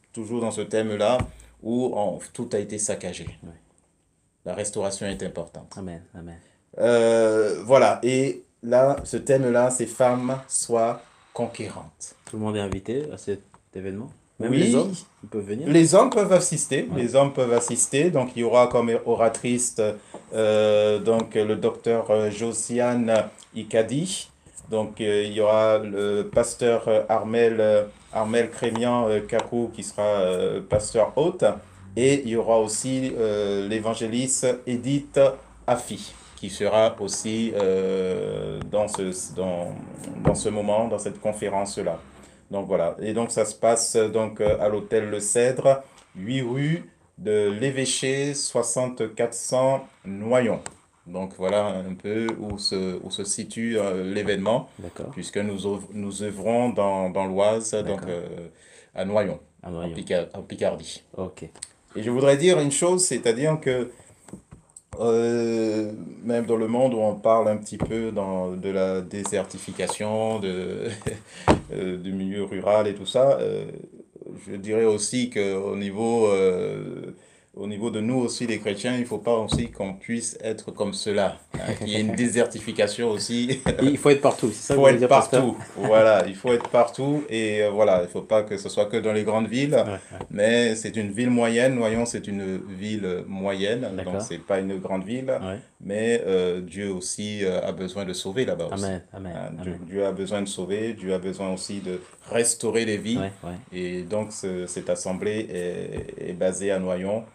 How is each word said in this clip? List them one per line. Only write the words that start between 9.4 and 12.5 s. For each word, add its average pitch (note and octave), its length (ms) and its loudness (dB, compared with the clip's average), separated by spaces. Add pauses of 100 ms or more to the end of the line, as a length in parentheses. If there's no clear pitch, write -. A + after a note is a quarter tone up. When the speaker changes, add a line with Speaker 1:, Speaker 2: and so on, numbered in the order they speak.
Speaker 1:
c'est « A#2+ 160 -2
Femme, B2 520 2 (100)
sois A#2 520 0 (320)
conquérante ». - 920 -8
Speaker 2:
Tout - 120 -14
le G#2+ 60 -6
monde G#2+ 140 -2